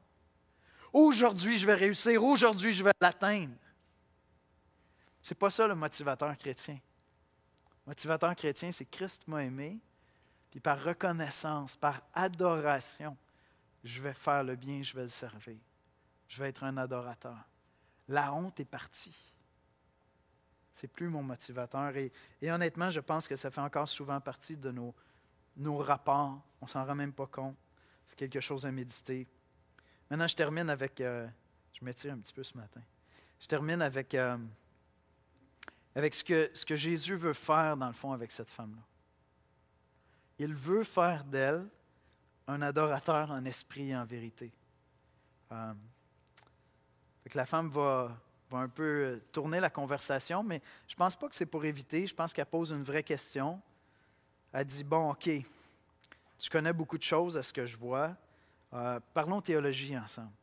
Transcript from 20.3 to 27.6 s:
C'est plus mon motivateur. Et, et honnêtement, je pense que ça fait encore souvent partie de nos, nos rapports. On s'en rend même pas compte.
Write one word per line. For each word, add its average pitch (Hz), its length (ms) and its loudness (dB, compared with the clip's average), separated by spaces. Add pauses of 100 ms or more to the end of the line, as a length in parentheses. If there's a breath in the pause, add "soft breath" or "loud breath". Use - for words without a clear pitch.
C'est - 140 -16
plus - 180 -8
mon 160 160 -4
motivateur. 131 720 -6
Et, 135 160 -4 (300 loud breath)
et 151 80 -2
honnêtement, 170 400 0
je 160 80 -2
pense 156 300 -2
que 139 80 -4
ça 135 120 -6
fait 131 120 -6
encore 143 280 0
souvent 139 320 -4
partie 143 360 -10
de 135 160 -6
nos, 120 200 -8 (640 soft breath)
nos 147 200 -4
rapports. 143 640 2 (200)
On 131 60 -14
s'en 131 180 -4
rend 143 120 -4
même 143 160 -4
pas 139 160 -8
compte. 135 280 -8 (520 soft breath)